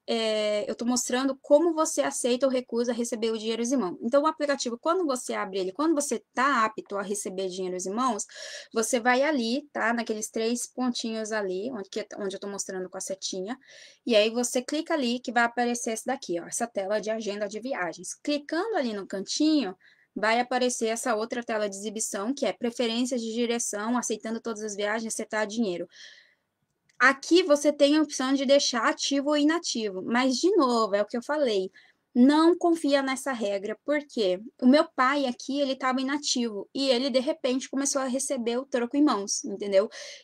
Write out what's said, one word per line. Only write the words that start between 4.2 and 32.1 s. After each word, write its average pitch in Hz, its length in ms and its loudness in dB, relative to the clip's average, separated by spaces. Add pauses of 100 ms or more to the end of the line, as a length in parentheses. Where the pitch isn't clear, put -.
o 311 40 2
aplicativo, 285 520 -2
quando 349 260 0
você 254 280 -4
abre 196 260 -4
ele, 185 140 -2
quando 320 200 2
você 277 300 -2 (100)
tá 254 300 2
apto 214 340 -4
a 196 40 -2
receber 196 480 -6
dinheiro 180 260 -4
em 185 180 -6
mãos, 240 320 -2 (480)
você 226 240 0
vai 247 260 2
ali, 285 500 0
tá? 220 200 0
Naqueles 220 360 -4
três 233 360 -2
pontinhos 220 680 -4
ali, 196 380 -4
onde, 196 180 -10
que, 208 180 -6 (100)
onde 196 200 -6
eu - 20 -18
tô 202 80 -10
mostrando 190 420 -8
com - 80 -14
a 190 40 -10
setinha. 190 580 -8 (460)
E 240 100 4
aí, 208 140 6
você 247 320 -2
clica 311 320 -4
ali 247 260 0
que 247 140 -8
vai 240 100 4
aparecer 240 480 -2
esse 220 140 -8
daqui, 170 340 -4
ó, 165 60 -12
essa 175 200 -6
tela 202 360 -2
de 196 80 -6
agenda 214 360 -4
de 208 140 -8
viagens. 185 540 -6 (100)
Clicando 311 540 -2
ali 247 160 -2
no 196 120 -6
cantinho, 240 720 0 (400)
vai 220 240 2
aparecer 247 480 0
essa 233 280 -2
outra 233 280 -4
tela 214 260 -2
de 196 60 -10
exibição, 214 580 -4
que 277 120 -4
é 190 80 0
preferências 240 680 -2
de 226 120 -6
direção, 233 640 -2
aceitando 226 440 -4
todas 214 200 -8
as 214 140 -8
viagens, 214 380 -2
acertar 214 340 -2
dinheiro. 196 400 -2 (1120)
Aqui 277 400 4
você 294 320 4
tem 294 240 4
a 311 60 6
opção 269 280 -2
de 277 140 2
deixar 254 420 4
ativo 285 420 0
ou 302 60 4
inativo, 277 680 0
mas, 254 320 2
de 370 200 2
novo, 233 380 4
é 202 80 2
o 208 60 -2
que 247 100 -6
eu 233 60 -6
falei, 226 480 0 (420)